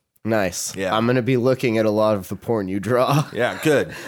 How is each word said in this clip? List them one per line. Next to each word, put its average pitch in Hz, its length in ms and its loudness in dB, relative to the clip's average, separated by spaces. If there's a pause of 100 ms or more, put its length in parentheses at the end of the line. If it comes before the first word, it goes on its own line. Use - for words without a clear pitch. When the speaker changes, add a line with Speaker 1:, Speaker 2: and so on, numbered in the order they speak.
(240)
Speaker 1:
Nice. 107 500 -2
Speaker 2:
Yeah. 95 180 -2
Speaker 1:
I'm 110 140 2
gonna 123 160 2
be 127 140 0
looking 123 420 2
at 107 80 4
a 110 40 2
lot 107 260 2
of 95 120 -6
the 107 60 -8
porn 104 320 -4
you 95 140 -4
draw. 123 480 2
<laughs> - 40 -16
Speaker 2:
Yeah, 113 300 -2
good. 156 320 2 (140)